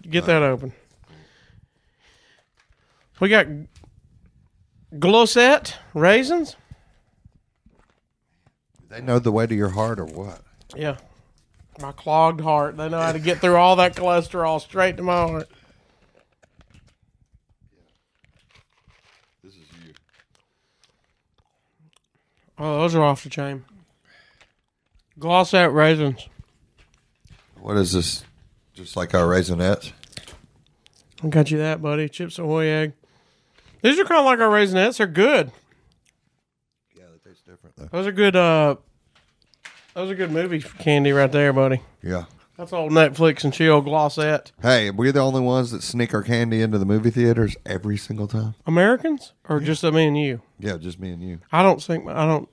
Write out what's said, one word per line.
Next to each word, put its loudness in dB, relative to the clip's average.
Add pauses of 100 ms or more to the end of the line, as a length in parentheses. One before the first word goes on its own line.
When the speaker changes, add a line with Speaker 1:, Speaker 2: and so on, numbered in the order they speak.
Speaker 1:
get -2
that 2
open. -4 (2500)
We 2
got 4 (1500)
Glosette 4 (180)
raisins. 2 (2250)
Speaker 2:
They -18
know 0
the -2
way 0
to -4
your -2
heart -4
or -10
what? -14 (340)
Speaker 1:
Yeah. -10 (840)
My -14
clogged 0
heart. -2
They -10
know -4
how -2
to -6
get -4
through 2
all 6
that 2
cholesterol -2
straight -2
to -10
my 0
heart. -8 (4000)
Speaker 2:
This -20
is -20 (260)
you. -20 (2750)
Speaker 1:
Oh, -4
those 0
are 4
off 2
the -18
chain. -10 (1500)
Glosette 2
raisins. 2 (1300)
Speaker 2:
What -4
is 2
this? -2 (500)
Just -18
like -6
our 4
Raisinets? 0 (1300)
Speaker 1:
I -4
got 2
you -2
that, -4
buddy. -4
Chips -14
Ahoy -2
egg. -2 (880)
These 2
are 2
kinda 2
like 4
our 4
Raisinets. 2
They're 0
good. 2 (1500)
Speaker 2:
Yeah, -20
they -20
taste -20
different, -20
though. -18
Speaker 1:
Those -4
are -4
good, 2
uh, 4 (1160)
those -8
are -6
good -4
movie -4
candy 0
right 4
there, 2
buddy. 0 (200)
Speaker 2:
Yeah. -6 (320)
Speaker 1:
That's -14
old -4
Netflix 4
and 0
chill 4
Glossette. -2 (100)
Speaker 2:
Hey, 2
we're 0
the 2
only 0
ones 0
that -10
sneak -4
our -2
candy -2
into -2
the -2
movie 2
theaters 2 (100)
every -6
single -8
time. -6 (100)
Speaker 1:
Americans? 0 (140)
Or -2
Speaker 2:
Yeah. -6
Speaker 1:
just, -4
uh, 0
me 2
and 0
you? -4 (180)
Speaker 2:
Yeah, -8
just -12
me -12
and -14
you. -12 (120)
Speaker 1:
I 2
don't 2
think, -8
I -2
don't -2